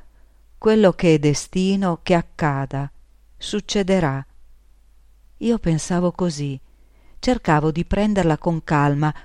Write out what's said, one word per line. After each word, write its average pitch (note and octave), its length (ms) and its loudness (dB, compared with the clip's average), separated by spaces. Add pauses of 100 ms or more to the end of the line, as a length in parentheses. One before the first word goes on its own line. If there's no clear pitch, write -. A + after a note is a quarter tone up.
(580)
Quello G#3+ 340 4
che E3 220 2
è D#3 40 4
destino, F#3 840 -2
che F#3 100 0
accada. C#3 800 -4 (460)
Succederà." F#3 880 -2 (1120)
Io A3+ 220 0
pensavo F3 520 0
così. D3 480 -4 (600)
Cercavo D#3+ 520 2
di E3 140 -2
prenderla G3 520 2
con E3 280 -4
calma, D3 600 0